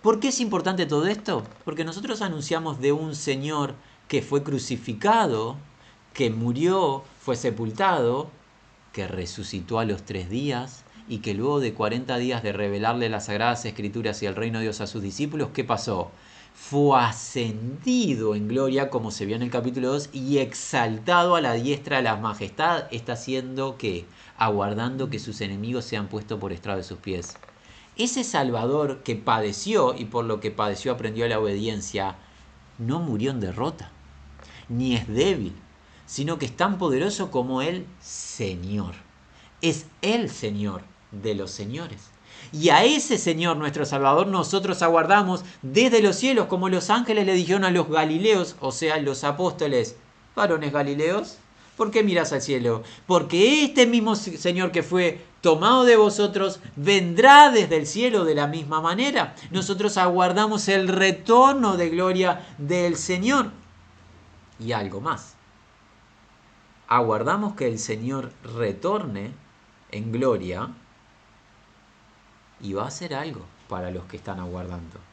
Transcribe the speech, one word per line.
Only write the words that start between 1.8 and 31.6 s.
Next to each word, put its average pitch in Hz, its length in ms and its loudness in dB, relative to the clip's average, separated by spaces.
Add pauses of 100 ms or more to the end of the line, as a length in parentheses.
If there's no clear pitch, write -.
nosotros 214 380 -6
anunciamos 160 580 -4
de 139 140 2
un 156 220 -4
Señor 143 600 -4 (320)
que 139 140 0
fue 143 220 -2
crucificado, 131 1120 -2 (560)
que 120 160 0
murió, 135 720 0 (160)
fue 127 160 -2
sepultado, 123 960 0 (600)
que 98 160 -8
resucitó 95 720 -6
a 113 60 0
los 101 180 -4
tres 92 260 -8
días 131 540 -6 (240)
y 113 120 -8
que 107 140 -6
luego 139 260 0
de 117 140 -2
cuarenta 120 440 -4
días 120 260 -2
de 101 100 -4
revelarle 107 560 -2
las 104 160 -6
Sagradas 117 400 -2
Escrituras 104 560 -6
y 101 60 -2
el 95 80 -4
reino 113 240 -4
de 110 60 -2
Dios 107 160 -6
a 101 60 -6
sus 110 140 -8
discípulos, 147 520 -6
¿qué 131 100 -4
pasó? 107 480 -4 (420)
Fue 139 460 2
ascendido 120 1400 -2
en 104 120 -2
gloria, 135 440 0
como 113 180 -2
se 101 160 -6
vio 107 100 -2
en 117 60 -4
el 123 80 -4
capítulo 127 420 -2
dos, 143 220 -4
y 139 240 -2
exaltado 131 1000 0
a 165 60 2
la 123 120 0
diestra 139 440 -2
de 131 60 0
la 110 140 0
majestad, 117 760 -2
está 120 220 -8
haciendo, 131 640 -6
¿qué? 87 280 -6 (320)
Aguardando 113 720 -2
que 104 100 -8
sus 107 220 -10
enemigos 110 440 -6
sean 104 220 -6
puestos 104 320 -8
por 98 140 -6
estrado 95 240 -6
de 92 60 -8
sus 90 160 -14
pies. 90 380 -8 (580)
Ese 247 280 -2
Salvador 131 800 -2
que 117 120 -4
padeció 120 800 0
y 117 100 -8
por 113 200 -4
lo 107 140 -4
que 107 120 -4
padeció 107 400 -4
aprendió 113 360 -4
la 110 120 0
obediencia, 101 760 -4 (600)